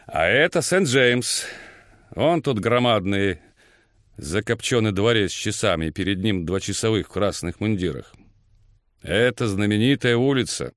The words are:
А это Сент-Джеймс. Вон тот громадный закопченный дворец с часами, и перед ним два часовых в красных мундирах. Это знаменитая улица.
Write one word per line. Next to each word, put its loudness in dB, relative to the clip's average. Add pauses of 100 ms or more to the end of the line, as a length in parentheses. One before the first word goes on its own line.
А 0
это 2
Сент-Джеймс. 2 (640)
Вон 0
тот -2
громадный 2 (760)
закопченный -2
дворец 2
с -10
часами, -2
и -4
перед -2
ним -2
два -2
часовых -2
в -20
красных -4
мундирах. -4 (880)
Это 0
знаменитая 2
улица. -2